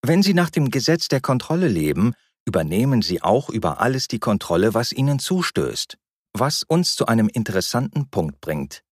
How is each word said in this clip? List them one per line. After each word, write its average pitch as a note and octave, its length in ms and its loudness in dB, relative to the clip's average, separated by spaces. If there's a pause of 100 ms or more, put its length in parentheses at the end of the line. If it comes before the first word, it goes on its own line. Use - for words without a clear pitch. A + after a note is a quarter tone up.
Wenn E3 220 4
Sie F#3+ 100 2
nach F3 160 2
dem C#3 220 0
Gesetz D#3+ 360 0
der C#3 120 0
Kontrolle D#3 480 0
leben, F2+ 460 0 (320)
übernehmen F#2+ 560 2
Sie F2+ 200 -2
auch A#2 280 2
über F2+ 320 -2
alles C3 260 0
die A2+ 120 -6
Kontrolle, G2+ 540 0
was A#2 180 0
Ihnen C#3 280 0
zustößt, - 800 -4 (360)
was C3 300 0
uns E3+ 320 0
zu - 120 0
einem A2+ 220 4
interessanten A#2+ 800 -2
Punkt D#2 320 -4
bringt. D2 500 -8